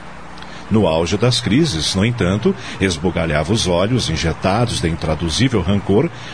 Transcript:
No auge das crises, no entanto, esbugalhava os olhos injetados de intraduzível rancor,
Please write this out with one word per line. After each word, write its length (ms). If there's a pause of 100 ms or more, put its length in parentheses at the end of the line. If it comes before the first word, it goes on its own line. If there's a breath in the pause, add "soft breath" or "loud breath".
(680 loud breath)
No 180
auge 300
das 220
crises, 540
no 100
entanto, 500 (280 loud breath)
esbugalhava 720
os 140
olhos 420
injetados 720
de 80
intraduzível 720
rancor, 480 (240 loud breath)